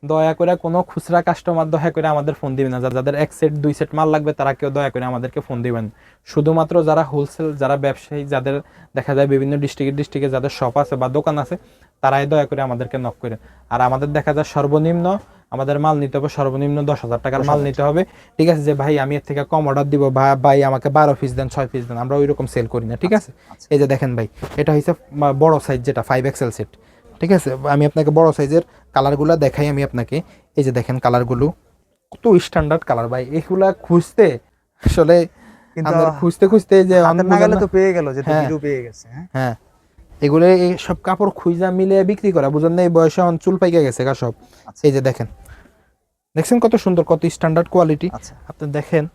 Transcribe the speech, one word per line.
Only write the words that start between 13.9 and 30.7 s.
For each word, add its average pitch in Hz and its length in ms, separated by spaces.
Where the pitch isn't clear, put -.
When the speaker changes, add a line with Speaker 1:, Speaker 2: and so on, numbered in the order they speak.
Speaker 1:
দেখা 147 200
যায় 147 100
সর্বনিম্ন, 160 760
আমাদের 135 280
মাল 156 200
নিতে 143 180
হবে 139 120
সর্বনিম্ন 143 560
দশ 147 160
হাজার 120 220
টাকার 131 160
মাল 135 60
Speaker 2:
দশ 147 40
হাজার 147 140
Speaker 1:
নিতে 139 200
হবে, 151 220
ঠিক 160 120
আছে? 156 120
যে 147 120
ভাই, 143 260
আমি 139 160
এর 143 120
থেকে 143 160
কম 156 240
অর্ডার 139 220
দিব, 139 200
বা 135 260
ভাই, 139 280
আমাকে 135 260
বারো 147 300
পিস 135 160
দেন, 131 140
ছয় 135 180
পিস 127 200
দেন, 120 100
আমরা 131 180
ওইরকম 143 300
সেল 160 220
করি 117 180
না, 113 100
ঠিক 180 180
আছে? 208 180
Speaker 2:
আচ্ছা, - 220
আচ্ছা। - 160
Speaker 1:
এই 147 100
যে 139 80
দেখেন 131 280
ভাই, 113 120
এটা 147 160
হইছে 151 200
মা-, 143 220
বড় 151 260
সাইজ 131 220
যেটা, 123 200
ফাইভ 127 240
এক্সেল 135 260
সেট। 107 160
ঠিক 170 160
আছে? - 120
আমি 147 140
আপনাকে 151 280
বড় 160 200
সাইজের 151 260
কালারগুলা 143 380
দেখাই 147 280
আমি 143 140
আপনাকে। 127 300
এই 147 80
যে 135 120